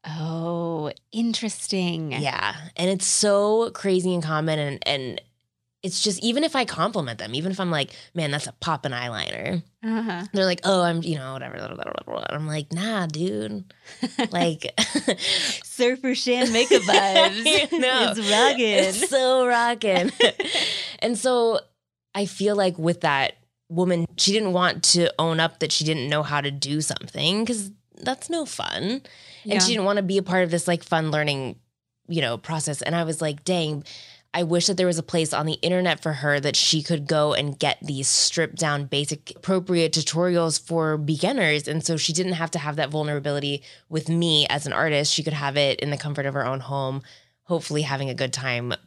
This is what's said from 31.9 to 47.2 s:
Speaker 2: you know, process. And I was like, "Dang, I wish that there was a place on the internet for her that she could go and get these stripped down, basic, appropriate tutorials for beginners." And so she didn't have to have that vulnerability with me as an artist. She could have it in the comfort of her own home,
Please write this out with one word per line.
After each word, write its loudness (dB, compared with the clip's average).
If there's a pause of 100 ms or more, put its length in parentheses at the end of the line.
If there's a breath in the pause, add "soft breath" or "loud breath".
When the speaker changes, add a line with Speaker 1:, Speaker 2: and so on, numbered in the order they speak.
Speaker 2:
you -2
know, -2
process. -6
And -2
I 0
was -4
like, -4
"Dang, -2 (500 loud breath)
I 0
wish 2
that 2
there 4
was 2
a -4
place 0
on 0
the -2
internet 2
for -2
her 0
that 0
she 2
could -2
go 2
and -2
get 0
these -4
stripped 0
down, 0
basic, -4
appropriate 0
tutorials 0
for 0
beginners." 0
And -2
so 0
she 0
didn't -2
have -4
to -4
have -4
that -2
vulnerability -2 (280 loud breath)
with -4
me 4
as 0
an -2
artist. 2
She 0
could -2
have -2
it 2
in -2
the -2
comfort -4
of -4
her -2
own -4
home, -4 (420 soft breath)